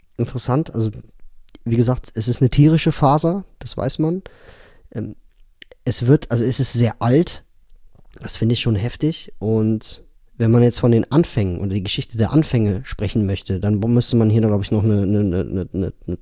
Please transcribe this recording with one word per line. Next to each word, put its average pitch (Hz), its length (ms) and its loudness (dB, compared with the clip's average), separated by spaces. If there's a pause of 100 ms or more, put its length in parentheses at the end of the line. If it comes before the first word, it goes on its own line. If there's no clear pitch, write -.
(180)
interessant. 127 560 -4
Also, 110 160 -2 (760)
wie 117 100 -2
gesagt, 120 400 0
es 110 120 -4
ist 120 140 -2
eine 127 80 6
tierische 156 420 4
Faser, 160 540 0 (140)
das - 180 -12
weiß - 220 -4
man. 170 240 -2 (680)
Ähm, 107 240 -10 (680)
es 120 220 -2
wird, 147 240 4
also 117 120 0
es 123 160 -2
ist 131 140 0
sehr 117 260 2
alt. 123 440 0 (800)
Das - 160 -8
finde 113 160 0
ich 113 80 -2
schon 113 140 0
heftig. 120 640 -4
Und 110 640 -2 (320)
wenn 113 140 0
man 120 140 6
jetzt 120 160 2
von 120 120 4
den 113 200 2
Anfängen 98 480 0
oder 95 160 -4
die 98 80 -4
Geschichte 113 340 -8
der 107 140 0
Anfänge 123 540 0
sprechen 104 420 -2
möchte, 95 320 -4
dann 101 200 0
müsste 120 360 0
man 110 160 4
hier, 110 100 4
glaub 104 220 2
ich, - 80 -8
noch 104 120 2
eine, 104 200 2
eine, 104 160 2
eine, 92 220 0
eine, 85 320 -6
eine, 90 480 -6